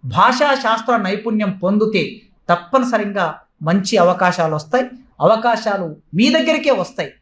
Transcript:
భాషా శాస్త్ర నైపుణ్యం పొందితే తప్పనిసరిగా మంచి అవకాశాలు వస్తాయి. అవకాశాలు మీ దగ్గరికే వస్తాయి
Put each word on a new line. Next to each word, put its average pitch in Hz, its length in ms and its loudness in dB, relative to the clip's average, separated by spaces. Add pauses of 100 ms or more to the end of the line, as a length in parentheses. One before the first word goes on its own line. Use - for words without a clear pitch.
భాషా 247 500 2
శాస్త్ర 233 420 -2
నైపుణ్యం 208 540 -2
పొందితే 202 720 -2 (300)
తప్పనిసరిగా 202 840 -2 (280)
మంచి 190 340 0
అవకాశాలు 175 580 2
వస్తాయి. 196 300 -2 (360)
అవకాశాలు 208 760 0 (180)
మీ 220 140 4
దగ్గరికే 311 420 0
వస్తాయి 180 520 -4